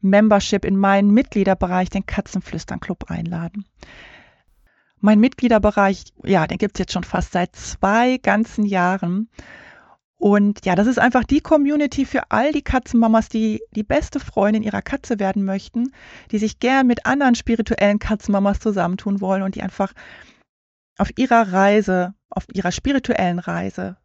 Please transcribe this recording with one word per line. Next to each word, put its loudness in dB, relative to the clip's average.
Membership, 4
in 0
meinen 4
Mitgliederbereich, 0
den -6
Katzenflüstern-Club -8
einladen.“ -8
Mein 6
Mitgliederbereich, 2
ja, 2
den -6
gibt's -4
jetzt -4
schon -6
fast -6
seit -4
zwei 0
ganzen -2
Jahren. -2
Und 2
ja, 2
das 2
ist 0
einfach 2
die 0
Community 0
für -6
all 0
die -4
Katzenmamas, 2
die -2
die -6
beste -2
Freundin 0
ihrer -4
Katze -6
werden -2
möchten, -6
die -2
sich -4
gern 2
mit 0
anderen 2
spirituellen 0
Katzenmamas 0
zusammentun -4
wollen -2
und -6
die -10
einfach -4
auf 0
ihrer 2
Reise, 2
auf -8
ihrer -4
spirituellen -2
Reise -8